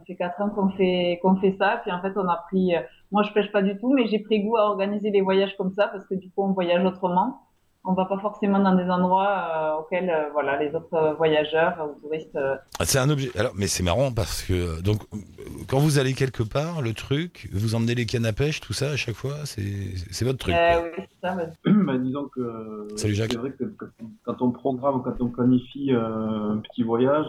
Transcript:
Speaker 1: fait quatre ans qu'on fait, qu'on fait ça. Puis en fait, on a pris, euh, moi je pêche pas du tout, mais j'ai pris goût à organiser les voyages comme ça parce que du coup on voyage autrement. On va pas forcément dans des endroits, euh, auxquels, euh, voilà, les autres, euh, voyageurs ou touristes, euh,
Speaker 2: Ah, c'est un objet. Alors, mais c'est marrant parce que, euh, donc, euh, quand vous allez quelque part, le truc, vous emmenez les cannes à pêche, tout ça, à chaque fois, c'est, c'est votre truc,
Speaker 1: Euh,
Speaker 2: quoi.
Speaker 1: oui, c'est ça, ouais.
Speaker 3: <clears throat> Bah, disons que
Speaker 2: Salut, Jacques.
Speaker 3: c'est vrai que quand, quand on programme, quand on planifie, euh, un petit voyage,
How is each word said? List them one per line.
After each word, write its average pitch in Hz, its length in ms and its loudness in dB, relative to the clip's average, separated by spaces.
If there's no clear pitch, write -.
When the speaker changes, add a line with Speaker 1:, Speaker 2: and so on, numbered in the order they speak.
Speaker 1:
fait 180 80 -12
quatre 180 260 -4
ans 208 80 0
qu'on 196 200 2
fait, 180 520 2
qu'on 190 140 4
fait 190 240 2
ça. 214 240 2
Puis 196 80 -4
en 180 100 -4
fait, 196 140 -4
on 190 140 0
a 170 80 2
pris, 185 280 2
euh, 156 40 0
moi 202 120 2
je 208 100 -4
pêche 202 180 0
pas 202 100 2
du 196 160 0
tout, 262 160 0
mais 247 140 4
j'ai 208 120 0
pris 214 220 0
goût 220 140 0
à 208 120 4
organiser 202 440 -2
les 196 100 6
voyages 190 360 2
comme 185 200 -2
ça 208 100 4
parce 190 200 -10
que 190 80 -4
du - 140 -8
coup 196 140 -2
on 196 100 2
voyage 180 320 2
autrement. 185 560 0
On 185 100 -2
va 185 120 2
pas 196 140 -2
forcément 202 400 2
dans 190 160 6
des 180 160 2
endroits, 180 840 2
euh, 160 40 -2
auxquels, 180 320 -2
euh, 151 220 0
voilà, 139 300 0
les 147 120 0
autres, 165 180 -6
euh, 156 220 4
voyageurs 160 680 2
ou 147 160 -8
touristes, 156 360 -8
euh, 135 200 0
Speaker 2:
Ah, - 60 0
c'est 135 140 2
un 131 100 4
objet. 135 260 0
Alors, 107 200 -2
mais 98 100 0
c'est - 160 -2
marrant 90 300 2
parce 110 320 -4
que, 92 100 -2
euh, 87 300 -2
donc, 101 180 2
euh, - 20 -8
quand 131 120 2
vous 147 180 4
allez 131 160 2
quelque 123 300 -2
part, 151 400 -4
le 113 100 -2
truc, 147 580 -4
vous 107 220 0
emmenez 113 220 2
les 120 100 0
cannes 113 220 0
à 110 60 0
pêche, 147 280 0
tout - 120 -8
ça, 139 180 -2
à 139 60 -2
chaque 110 180 -4
fois, 135 180 -6
c'est, 98 500 -6
c'est 110 140 -2
votre 131 120 0
truc, - 160 -2
Speaker 1:
Euh, 170 260 6
Speaker 2:
quoi. 170 160 -2
Speaker 1:
oui, 190 100 -8
c'est 180 40 -4
ça, 185 80 -2
ouais. 170 120 -4
Speaker 3:
<clears throat> 196 220 6
Bah, 131 100 2
disons 131 300 -2
que 110 600 -8
Speaker 2:
Salut, 104 180 0
Jacques. 110 160 -2
Speaker 3:
c'est 117 80 -2
vrai 131 100 -4
que 131 140 -8
quand, 101 120 -12
quand 113 180 -4
on 123 80 4
programme, 131 520 -2
quand 123 160 -4
on 120 100 0
planifie, 127 640 2
euh, 110 640 0
un 107 40 0
petit - 260 -4
voyage, 127 460 2